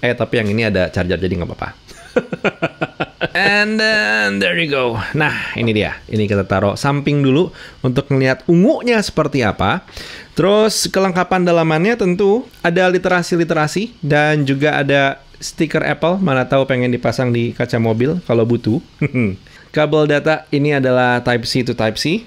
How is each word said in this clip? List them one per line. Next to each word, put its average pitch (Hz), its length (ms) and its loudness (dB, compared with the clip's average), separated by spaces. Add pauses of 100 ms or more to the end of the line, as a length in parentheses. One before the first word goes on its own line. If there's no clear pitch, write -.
Eh, 123 80 0
tapi 117 320 -2
yang 101 80 0
ini 113 160 0
ada 92 240 0
charger, 90 240 -2
jadi 90 240 -2
nggak 85 100 -6
apa-apa. - 260 -10
<laughs> - 40 -20 (1600)
And 208 400 0
then, 214 640 0
there 175 160 0
you 165 160 -2
go. 127 240 0 (160)
Nah, 143 480 -2
ini 113 160 0
dia. 92 320 -2
Ini 107 160 0
kita 101 240 0
taruh 98 240 0
samping 143 480 0
dulu 139 320 2 (320)
untuk 131 240 0
ngeliat 131 400 0
ungunya 233 560 4
seperti 143 400 -2
apa. 101 400 -2 (480)
Terus, 202 560 2
kelengkapan 185 560 0
dalamannya 170 560 2
tentu 196 480 0 (160)
ada 180 240 2
literasi-literasi 175 1120 0
dan 151 480 2
juga 139 320 0
ada 139 400 0 (200)
stiker 156 440 -2
Apple. 156 360 0
Mana 131 280 2
tahu 135 160 2
pengen 123 280 0
dipasang 120 400 0
di 117 200 0
kaca 120 240 -4
mobil 113 480 0
kalau 117 240 2
butuh. 117 320 0 (200)
<laughs> 117 440 -2 (220)
Kabel 151 420 2
data 147 480 0
ini 147 160 2
adalah 127 480 2
Type 120 240 -2
C 131 160 -2
to 120 160 -2
Type 110 240 -2
C. 185 260 -4